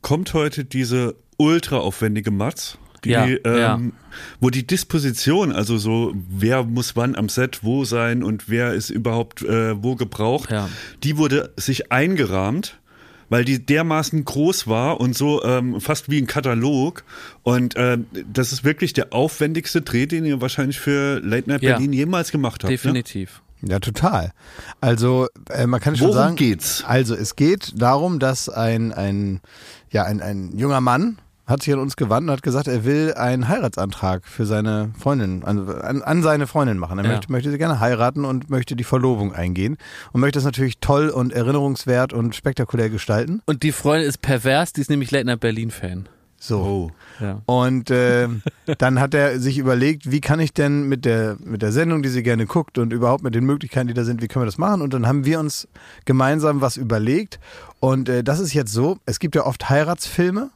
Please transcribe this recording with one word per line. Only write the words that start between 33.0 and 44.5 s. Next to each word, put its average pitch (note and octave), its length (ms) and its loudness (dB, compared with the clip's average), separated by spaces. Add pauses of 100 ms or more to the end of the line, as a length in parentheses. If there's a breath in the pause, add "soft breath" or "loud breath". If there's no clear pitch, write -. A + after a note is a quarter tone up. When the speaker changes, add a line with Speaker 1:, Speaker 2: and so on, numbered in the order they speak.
Speaker 3:
einen B2 340 0
Heiratsantrag G2 800 -2
für A2+ 180 -4
seine G#2+ 500 -2
Freundin, G#2+ 460 -2
an, G2+ 260 -2
an, B2+ 340 -6
an E3 200 2
seine D3+ 240 2
Freundin B2 320 0
machen. F2 220 -4
Er G2 60 0
Speaker 2:
Ja. A#2 40 4
Speaker 3:
möchte, A2 220 -2
möchte C3 180 -2
sie C#3+ 80 -4
gerne D#3 220 0
heiraten B2 440 2
und C3 240 -4
möchte B2+ 280 -2
die A#2 80 -4
Verlobung B2 480 2
eingehen F2+ 440 -2 (360 loud breath)
und B2 80 2
möchte C#3 180 2
das C3+ 60 0
natürlich C3 340 -2
toll D3 300 2
und B2 240 0
erinnerungswert C3 800 0
und A#2 240 -2
spektakulär A#2 540 -2
gestalten. A#2 560 -2
Speaker 2:
Und D3 180 0
die D3+ 80 2
Freundin D3+ 360 2
ist - 140 -6
pervers, C3+ 500 2